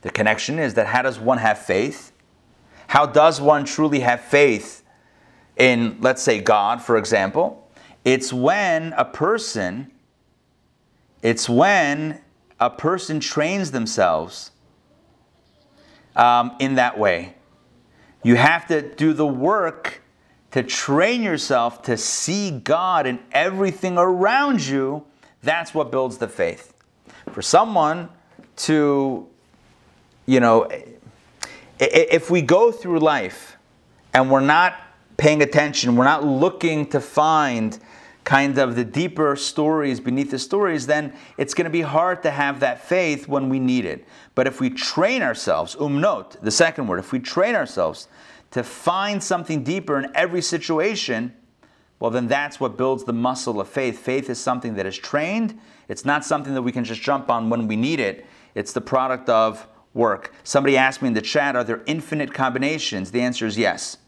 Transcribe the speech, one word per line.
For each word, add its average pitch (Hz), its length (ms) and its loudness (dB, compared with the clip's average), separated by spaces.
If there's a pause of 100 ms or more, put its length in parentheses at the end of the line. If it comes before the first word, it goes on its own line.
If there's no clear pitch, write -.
The - 80 -8
connection 110 480 0
is 135 160 -2
that 107 120 2
how 117 160 0
does 127 160 -2
one 120 200 2
have 110 200 2
faith? 110 540 -4 (760)
How 147 180 4
does 151 340 4
one 143 240 4
truly 147 360 0
have 123 200 0
faith 139 640 2 (720)
in, 117 440 2
let's 127 220 0
say, 110 180 2
God, 107 420 2
for 117 160 2
example? 104 720 -2 (360)
It's 131 280 0
when 160 600 0
a 127 100 0
person, 135 880 -4 (1300)
it's 113 260 0
when 151 720 2 (400)
a 120 100 2
person 160 480 -4
trains 165 520 -2
themselves, 92 800 -2 (1700)
um, 120 420 4
in 135 160 0
that 123 240 2
way. 92 360 0 (880)
You 120 140 6
have 156 300 4
to 156 160 0
do 156 300 0
the 151 140 2
work 160 760 -2 (480)
to 127 120 -2
train 175 600 0
yourself 135 600 -2
to 120 140 -2
see 190 540 -4
God 156 560 0
in 123 140 -4 (120)
everything 185 640 0
around 190 680 2
you. 139 400 -2 (360)
That's 160 300 -2
what 147 180 -2
builds 131 280 -2
the 117 100 -4
faith. - 460 -6 (580)
For 101 100 -10
someone 175 680 2 (480)
to, 143 720 0 (960)
you 131 140 4
know, 113 240 6
i-, - 200 -10 (960)
i-, 151 300 4
if 165 180 2
we 175 140 2
go 202 300 4
through 175 260 -4
life 143 580 -2 (560)
and 131 180 4
we're 135 100 6
not 165 340 4 (420)
paying 107 260 4
attention, 143 540 2
we're 127 80 6
not 147 200 4
looking 151 640 0
to 143 120 0
find 139 800 0 (460)
kind 139 340 2
of 123 180 2
the 123 80 0
deeper 147 500 -2
stories 147 640 -2
beneath 131 320 -2
the 139 80 -4
stories, 165 480 -2
then 147 260 -2 (260)
it's 135 160 -4
gonna 170 160 -2
be 170 100 0
hard 165 420 0
to 156 80 0
have 139 300 -2
that 127 240 -2
faith 160 420 -2
when 139 220 -2
we 131 100 0
need 127 260 0
it. 78 220 -10 (280)
But 127 120 2
if 131 140 -4
we 131 100 0
train 202 520 -2
ourselves, 90 540 -2
umnot, 143 640 -2
the 107 100 -2
second 156 360 0
word, 90 120 -2
if - 140 -8
we 131 60 -2
train 196 360 -2
ourselves 92 540 -4 (440)
to 123 100 -4
find 196 600 -4
something 165 420 -4
deeper 151 340 -2
in 135 160 -6
every 175 280 0
situation, 156 920 -2 (640)
well, 113 120 -2
then 120 180 -2
that's 143 320 -2
what 127 160 -4
builds 127 280 -2
the 120 80 -4
muscle 117 480 -4
of 98 80 -6
faith. 127 300 -4
Faith 131 320 -4
is 120 80 -6
something 123 360 -4
that 98 120 -4
is 95 100 -8
trained. 208 600 -4 (300)
It's - 160 -12
not 147 200 -2
something 143 300 -4
that 131 80 -4
we 120 100 -4
can 123 120 -4
just 113 180 -10
jump 139 280 -2
on 117 200 0
when 117 160 0
we 110 100 -2
need 139 240 0
it. 98 260 -4 (280)
It's 104 180 -8
the 120 80 -4
product 127 480 -2
of 110 380 2 (260)
work. 110 400 -2 (120)
Somebody 139 320 2
asked 135 260 2
me 135 60 0
in 117 60 0
the 107 80 0
chat, 143 340 0
"Are 123 80 0
there 113 220 -6
infinite 147 460 -6
combinations?" 127 800 -4
The 120 120 -2
answer 123 240 -4
is 104 120 -4
yes. 101 380 -2 (100)